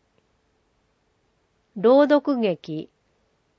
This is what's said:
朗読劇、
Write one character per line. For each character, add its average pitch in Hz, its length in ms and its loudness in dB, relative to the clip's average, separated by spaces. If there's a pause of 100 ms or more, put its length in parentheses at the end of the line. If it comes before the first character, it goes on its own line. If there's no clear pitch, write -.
(1700)
朗 254 340 2
読 285 300 -2
劇、 170 500 -8 (720)